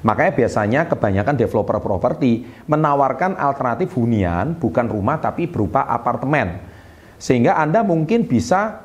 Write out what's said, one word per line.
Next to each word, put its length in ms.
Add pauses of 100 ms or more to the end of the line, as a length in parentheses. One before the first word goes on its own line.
Makanya 320
biasanya 460 (100)
kebanyakan 480
developer 400
properti 640 (240)
menawarkan 720
alternatif 560
hunian, 640
bukan 320
rumah 320
tapi 240
berupa 400
apartemen. 720 (560)
Sehingga 400
Anda 320
mungkin 400
bisa 580